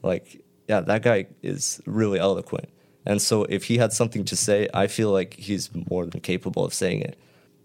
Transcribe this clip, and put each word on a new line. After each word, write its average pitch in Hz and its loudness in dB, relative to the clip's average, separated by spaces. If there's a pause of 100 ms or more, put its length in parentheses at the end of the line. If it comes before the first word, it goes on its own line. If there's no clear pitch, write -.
Like, - -4 (240)
yeah, 104 2
that 101 0
guy 110 2 (140)
is - -6
really 104 2
eloquent. 95 -2 (360)
And 104 2
so 107 2
if 98 -2
he 117 2
had 113 4
something 110 0
to 95 -4
say, 101 2
I 98 2
feel 107 0
like 95 0
he's 101 -4 (200)
more 90 -2
than 87 -10
capable 92 -2
of 92 -6
saying 92 0
it. - -8 (460)